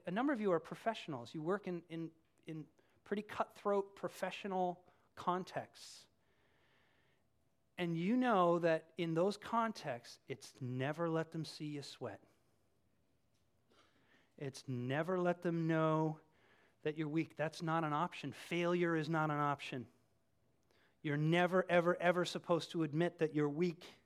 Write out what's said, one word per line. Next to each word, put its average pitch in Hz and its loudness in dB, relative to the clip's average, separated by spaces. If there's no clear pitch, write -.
a 175 -6
number 262 0
of 214 -2
you 202 2
are 165 4
professionals. 160 -6
You 156 -8
work 196 -2
in, 175 -6
in, 165 -6
in 160 -10
pretty 208 -4
cutthroat 202 -2
professional 185 -4
contexts. - -4
And 170 0
you 185 2
know 185 6
that 165 2
in 165 0
those 185 2
contexts, 208 -4
it's - -10
never 139 -2
let 160 -2
them 160 -6
see 151 -10
you 147 -8
sweat. 110 -10
It's 139 -8
never 135 -2
let 175 2
them 165 0
know 160 2
that 151 -2
you're 156 -2
weak. 156 -2
That's 156 -4
not 165 2
an 151 0
option. 151 -2
Failure 175 2
is 156 0
not 156 2
an 147 0
option. 143 -2
You're 147 0
never, 175 4
ever, 175 6
ever 175 4
supposed - -2
to 165 0
admit 160 0
that 151 2
you're 147 2
weak. 160 -2